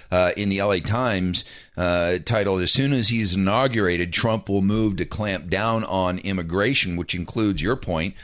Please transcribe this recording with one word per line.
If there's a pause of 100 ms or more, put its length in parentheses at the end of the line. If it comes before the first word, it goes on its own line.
(100)
uh,
in
the
L
A
Times, (340)
uh,
titled,
"As
soon
as
he's
inaugurated,
Trump
will
move
to
clamp
down
on
immigration,"
which
includes
your
point